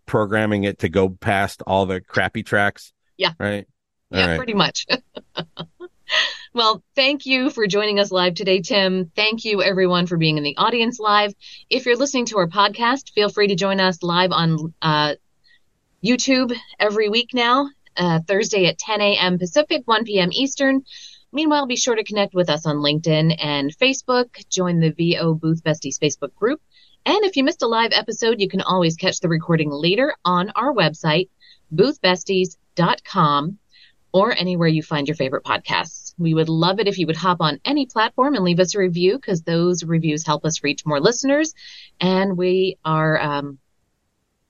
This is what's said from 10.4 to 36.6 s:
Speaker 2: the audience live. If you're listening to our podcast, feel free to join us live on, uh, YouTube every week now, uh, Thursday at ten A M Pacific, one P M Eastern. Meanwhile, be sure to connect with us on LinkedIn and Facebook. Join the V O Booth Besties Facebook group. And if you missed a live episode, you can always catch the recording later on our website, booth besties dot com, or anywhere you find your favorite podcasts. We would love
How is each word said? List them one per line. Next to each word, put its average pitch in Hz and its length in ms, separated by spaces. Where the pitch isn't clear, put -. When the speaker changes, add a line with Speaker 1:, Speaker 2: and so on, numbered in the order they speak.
Speaker 2:
the 143 140
audience 233 420
live. 208 340
If - 200
you're 240 100
listening 254 300
to 220 100
our 175 100
podcast, 208 640
feel 208 160
free 208 180
to 202 80
join 196 240
us 185 240
live 175 280
on, 165 480
uh, 151 360
YouTube 247 500
every 208 300
week 233 240
now, 254 360
uh, 170 300
Thursday 202 400
at 143 100
ten 214 240
A 202 160
M 180 220
Pacific, 294 460
one 226 180
P 208 160
M 180 120
Eastern. 269 520
Meanwhile, 294 340
be 247 100
sure 233 200
to 214 80
connect 202 320
with 170 160
us 160 160
on 151 80
LinkedIn 156 680
and 143 320
Facebook. 254 720
Join 175 300
the 160 120
V 165 260
O 165 160
Booth 160 300
Besties 151 340
Facebook - 380
group. 247 260
And 403 180
if 381 100
you 269 80
missed 302 200
a 247 40
live 226 260
episode, 226 460
you 196 80
can 190 140
always 170 340
catch - 260
the 180 80
recording 160 420
later 185 420
on 180 280
our 254 200
website, 170 580
booth 214 280
besties 185 580
dot - 280
com, 156 540
or 202 260
anywhere 175 300
you 156 160
find 147 240
your 151 80
favorite 131 280
podcasts. - 580
We 165 160
would 160 120
love 170 320